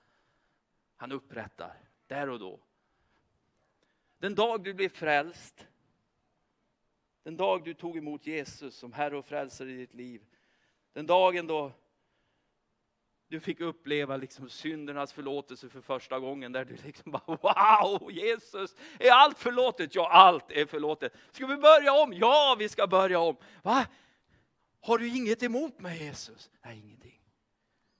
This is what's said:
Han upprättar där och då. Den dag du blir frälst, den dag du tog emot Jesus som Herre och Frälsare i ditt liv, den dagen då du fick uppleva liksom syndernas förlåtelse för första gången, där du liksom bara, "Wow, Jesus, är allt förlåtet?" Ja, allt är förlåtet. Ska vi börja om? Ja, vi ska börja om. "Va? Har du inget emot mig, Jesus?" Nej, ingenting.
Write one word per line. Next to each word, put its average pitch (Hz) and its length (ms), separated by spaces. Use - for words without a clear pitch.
Han 127 160
upprättar 104 640
där 139 220
och 120 100
då. 95 200
Den 196 180
dag 220 280
du 196 100
blir 185 160
frälst, 156 760
den 160 120
dag 185 260
du 165 100
tog 165 240
emot 147 300
Jesus 147 480
som 123 180
Herre 147 240
och 135 80
Frälsare 135 460
i 127 40
ditt 123 180
liv, 123 280
den 151 120
dagen 175 420
då 151 240
du 156 120
fick 185 200
uppleva 147 580
liksom 131 320
syndernas 143 640
förlåtelse 139 560
för 131 120
första 131 380
gången, 131 320
där 131 140
du 120 100
liksom 143 360
bara, 160 300
"Wow, 202 720
Jesus, 196 640
är 247 120
allt 277 280
förlåtet?" 240 560
Ja, 175 140
allt 180 420
är 151 140
förlåtet. 147 480
Ska 262 140
vi 277 120
börja 285 360
om? 285 200
Ja, 254 460
vi 214 100
ska 202 180
börja 185 320
om. 165 180
"Va? 233 220
Har 226 160
du 233 200
inget 233 260
emot 247 360
mig, 165 240
Jesus?" - 480
Nej, 113 180
ingenting. - 420